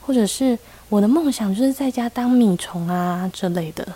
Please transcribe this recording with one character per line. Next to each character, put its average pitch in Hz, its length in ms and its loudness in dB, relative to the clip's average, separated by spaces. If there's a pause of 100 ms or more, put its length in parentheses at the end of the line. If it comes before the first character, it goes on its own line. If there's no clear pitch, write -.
或 277 80 -2
者 233 140 4
是 254 320 0 (300)
我 208 120 2
的 208 80 4
梦 294 220 2
想 202 240 -2
就 233 100 0
是 269 80 2
在 269 180 -2
家 240 180 -4
当 247 200 -2
米 233 280 4
虫 170 320 -6
啊 180 440 -2
之 - 180 -4
类 165 220 -4
的。 - 240 -10